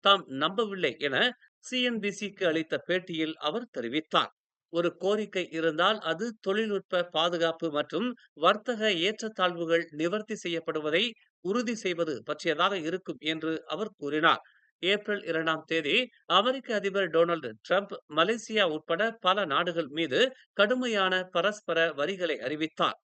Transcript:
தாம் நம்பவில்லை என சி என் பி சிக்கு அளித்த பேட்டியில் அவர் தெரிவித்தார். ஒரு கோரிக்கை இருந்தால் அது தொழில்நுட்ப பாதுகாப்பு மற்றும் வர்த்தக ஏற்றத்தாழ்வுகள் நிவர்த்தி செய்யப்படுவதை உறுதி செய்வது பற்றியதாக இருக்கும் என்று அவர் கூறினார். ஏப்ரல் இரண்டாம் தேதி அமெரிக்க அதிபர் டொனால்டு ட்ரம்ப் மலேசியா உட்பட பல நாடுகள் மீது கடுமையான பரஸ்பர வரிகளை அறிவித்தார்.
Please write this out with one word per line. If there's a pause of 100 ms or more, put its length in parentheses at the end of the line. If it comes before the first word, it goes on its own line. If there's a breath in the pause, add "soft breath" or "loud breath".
தாம் (180)
நம்பவில்லை (160)
என (380 soft breath)
சி
என்
பி
சிக்கு
அளித்த
பேட்டியில் (120)
அவர்
தெரிவித்தார். (400)
ஒரு (120)
கோரிக்கை (140)
இருந்தால் (100)
அது (200)
தொழில்நுட்ப (140)
பாதுகாப்பு
மற்றும் (360 soft breath)
வர்த்தக (180)
ஏற்றத்தாழ்வுகள் (160)
நிவர்த்தி
செய்யப்படுவதை (420 soft breath)
உறுதி
செய்வது (120)
பற்றியதாக
இருக்கும் (100)
என்று (200)
அவர்
கூறினார். (400 soft breath)
ஏப்ரல்
இரண்டாம்
தேதி (420 soft breath)
அமெரிக்க
அதிபர்
டொனால்டு (140)
ட்ரம்ப் (220)
மலேசியா (100)
உட்பட (140)
பல
நாடுகள்
மீது (320 loud breath)
கடுமையான (100)
பரஸ்பர
வரிகளை (100)
அறிவித்தார்.